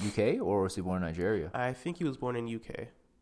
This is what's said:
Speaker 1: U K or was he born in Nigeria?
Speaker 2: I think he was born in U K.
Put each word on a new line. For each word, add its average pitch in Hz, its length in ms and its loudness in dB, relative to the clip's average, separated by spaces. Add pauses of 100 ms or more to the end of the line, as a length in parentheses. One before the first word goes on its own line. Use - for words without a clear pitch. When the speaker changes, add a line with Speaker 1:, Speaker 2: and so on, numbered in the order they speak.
Speaker 1:
U 104 120 0
K 123 260 4
or 101 240 4
was 92 140 0
he 101 40 -4
born 92 220 0
in 85 60 0
Nigeria? 87 440 0
Speaker 2:
I 123 220 -2
think 170 240 -6
he 175 60 -2
was 135 120 0
born 123 200 -2
in 117 120 -4
U 113 100 -4
K. - 300 -8 (340)